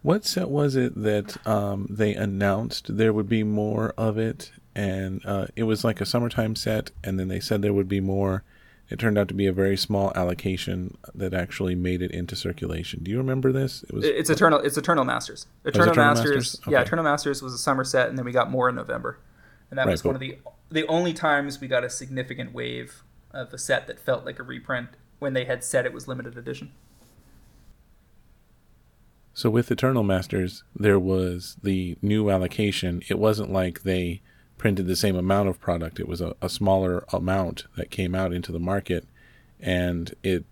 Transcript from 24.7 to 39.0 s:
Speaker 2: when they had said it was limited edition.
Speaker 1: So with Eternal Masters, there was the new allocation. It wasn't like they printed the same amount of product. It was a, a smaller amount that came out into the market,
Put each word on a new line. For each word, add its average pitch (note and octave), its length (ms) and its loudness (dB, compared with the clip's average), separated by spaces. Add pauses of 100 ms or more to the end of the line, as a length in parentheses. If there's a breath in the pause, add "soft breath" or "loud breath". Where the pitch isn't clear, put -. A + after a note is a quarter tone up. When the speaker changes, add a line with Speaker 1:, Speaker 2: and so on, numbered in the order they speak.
Speaker 2:
when C#3 140 -4
they B2+ 140 -2
had B2+ 180 -4
said B2+ 220 0
it B2+ 80 -4
was B2 120 -14
limited B2+ 300 -10
edition. B2+ 360 -10 (2750)
Speaker 1:
So A#2+ 140 2
with A#2+ 200 2
Eternal B2 340 2
Masters, F#2+ 580 0 (140)
there G2+ 220 6
was F#2 640 0
the F#2 400 -2
new G#2 300 2
allocation. F#2 800 0
It F#2+ 100 0
wasn't G#2+ 340 2
like F#2 300 0
they F#2 380 -2 (360 soft breath)
printed G2 300 2
the F2+ 80 0
same F#2+ 220 2
amount G2 320 2
of F2+ 120 -4
product. E2+ 380 -4
It - 80 -6
was E2+ 140 -6
a, E2+ 200 -4
a F#2 80 -4
smaller F#2+ 640 2
amount F#2 520 -2 (120)
that - 140 -6
came F2+ 240 -2
out F#2 180 0
into F2 200 -4
the E2+ 80 -4
market, F2+ 440 -2 (540 soft breath)